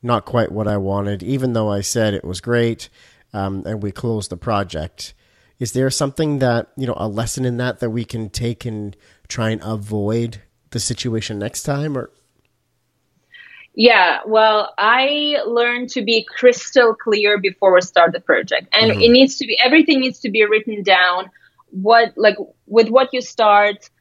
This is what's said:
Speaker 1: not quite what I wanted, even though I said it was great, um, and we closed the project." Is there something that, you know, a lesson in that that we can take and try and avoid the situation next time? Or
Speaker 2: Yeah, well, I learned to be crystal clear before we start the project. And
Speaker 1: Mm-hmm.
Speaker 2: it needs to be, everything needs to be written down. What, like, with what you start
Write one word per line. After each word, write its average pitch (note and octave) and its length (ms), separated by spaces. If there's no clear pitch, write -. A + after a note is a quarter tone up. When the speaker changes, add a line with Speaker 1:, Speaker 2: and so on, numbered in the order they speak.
Speaker 1:
not A#2+ 240
quite A2+ 260
what G2+ 160
I G#2 100
wanted, G2+ 440
even B2+ 320
though A2 180
I G2+ 100
said G#2+ 340
it - 100
was F2+ 160
great, A#2 480
um, G2 360
and G#2 160
we G2+ 80
closed A2 400
the F2+ 60
project." F2 760
Is A2+ 140
there C3 180
something D3 480
that, A#2+ 380
you C3+ 100
know, B2 100
a G#2 100
lesson A2 380
in A#2+ 120
that B2 220
that A#2 120
we A2+ 140
can A2 240
take A#2 360
and G#2+ 320
try A2 240
and A2 120
avoid G#2+ 760
the A#2+ 80
situation A2 580
next G2+ 240
time? C#3+ 340
Or B2+ 140
Speaker 2:
Yeah, G#3+ 500
well, G#3+ 520
I C#4+ 680
learned A#3+ 460
to B3+ 100
be A3 220
crystal B3 720
clear G#3 420
before F#3+ 360
we F3+ 80
start E3+ 320
the E3+ 80
project. - 500
And A3 200
Speaker 1:
Mm-hmm. G3+ 100
Speaker 2:
it A#3 80
needs C4 280
to C4+ 100
be, B3 160
everything D#4 360
needs B3+ 220
to A3+ 100
be G#3+ 140
written G#3+ 360
down. F#3 480
What, A3 440
like, G#3 220
with A3 220
what B3+ 240
you B3+ 80
start G#3 680